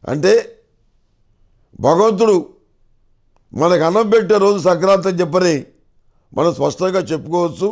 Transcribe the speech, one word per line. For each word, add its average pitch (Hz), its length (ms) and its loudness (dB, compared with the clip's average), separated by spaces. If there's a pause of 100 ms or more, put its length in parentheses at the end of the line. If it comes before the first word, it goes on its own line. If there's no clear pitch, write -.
(120)
అంటే 156 220 0 (1500)
భగవంతుడు 202 560 2 (1160)
మనకు 160 300 2
అన్నం 202 260 0
పెట్టే 208 280 2
రోజు 202 220 2 (100)
సంక్రాంతి 185 380 0
అని 180 140 -4
చెప్పని 175 340 0 (840)
మనం 165 160 0
స్పష్టంగా 165 460 -4
చెప్పుకోవచ్చు. 165 720 -4